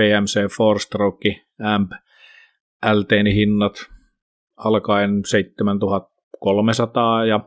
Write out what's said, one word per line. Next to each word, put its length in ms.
M 40
C 320
Four 220
Stroke 640
AMP 280
L 80
T:n 260
hinnat 640
alkaen 680
seitsemäntuhat 800
kolmesataa 840
ja, 220